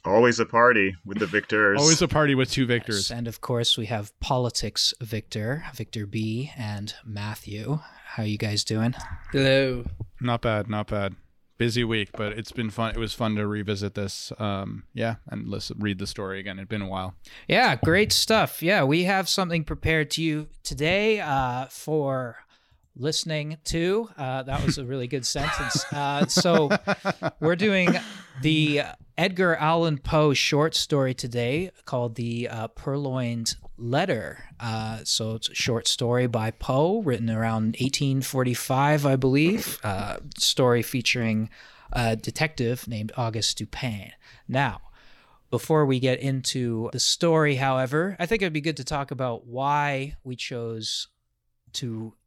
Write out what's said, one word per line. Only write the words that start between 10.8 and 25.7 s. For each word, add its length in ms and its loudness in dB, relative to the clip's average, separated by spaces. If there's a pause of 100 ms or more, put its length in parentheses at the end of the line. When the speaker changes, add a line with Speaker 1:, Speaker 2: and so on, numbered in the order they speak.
Speaker 2:
bad. 300 -2 (400)
Busy 260 2
week, 320 0
but 160 -4
it's 220 -10
been 160 -2
fun. 220 -2
It 80 -4
was 140 -4
fun 220 0
to 100 0
revisit 500 -2
this, 440 -6
um, 440 -4 (100)
yeah, 220 -2 (120)
and 220 -8
listen, 320 -8
read 180 0
the 80 -6
story 320 -8
again. 180 -10
It'd 120 -14
been 140 -4
a 40 -4
while. 280 -6 (340)
Speaker 3:
Yeah, 260 4
great 380 4
stuff. 500 2
Yeah, 220 4
we 180 4
have 240 2
something 380 0
prepared 460 0
to 120 -2
you 240 0 (160)
today, 560 0
uh, 460 0
for 720 -2 (580)
listening 680 -2
to. 520 0
Uh, 260 -4
that 220 -2
was 120 0
a 80 -6
really 220 -4
good 180 -4
sentence. 640 -2